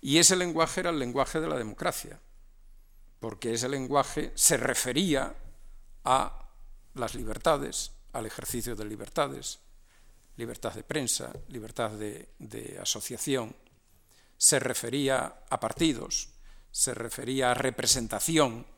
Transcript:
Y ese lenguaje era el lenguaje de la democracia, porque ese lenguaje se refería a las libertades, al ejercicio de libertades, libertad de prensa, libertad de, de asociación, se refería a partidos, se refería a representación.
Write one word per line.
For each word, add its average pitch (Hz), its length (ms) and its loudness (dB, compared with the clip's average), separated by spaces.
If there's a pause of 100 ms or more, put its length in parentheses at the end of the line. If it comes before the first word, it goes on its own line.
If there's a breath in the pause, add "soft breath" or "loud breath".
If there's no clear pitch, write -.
Y 139 140 6
ese 170 160 8
lenguaje 170 460 2
era 175 100 0
el 165 80 0
lenguaje 131 420 0
de 156 60 -2
la 156 100 -2
democracia, - 600 -4 (1000)
porque 113 340 -4
ese 117 140 0
lenguaje 135 640 0
se - 220 6
refería 131 760 2 (720)
a - 460 2 (440)
las 120 200 -4
libertades, 139 760 -2 (200)
al 110 140 -6
ejercicio 117 480 -6
de 107 100 -8
libertades, 123 760 -4 (760 soft breath)
libertad 117 380 -8
de 110 80 -10
prensa, - 500 -4 (160)
libertad 110 440 -4
de, 107 380 -10 (100)
de 110 400 -12
asociación, 117 760 -4 (800 soft breath)
se - 220 6
refería 127 920 0
a 131 120 0
partidos, - 680 0 (420 soft breath)
se - 220 2
refería 123 580 2
a - 20 8
representación. 120 1120 2 (120)